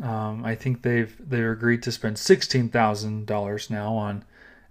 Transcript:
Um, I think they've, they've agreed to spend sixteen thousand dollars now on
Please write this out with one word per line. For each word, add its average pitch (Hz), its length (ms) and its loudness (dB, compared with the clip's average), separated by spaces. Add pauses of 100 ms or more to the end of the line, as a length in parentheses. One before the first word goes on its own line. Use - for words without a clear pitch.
Um, 110 420 -4
I 113 100 -2
think 123 280 -4
they've, 117 360 0
they've 120 300 -2
agreed 117 360 2
to 127 60 -2
spend 107 280 -4
sixteen 127 500 4
thousand 107 560 2
dollars 104 460 -4
now 107 240 -2
on 104 320 -4 (440)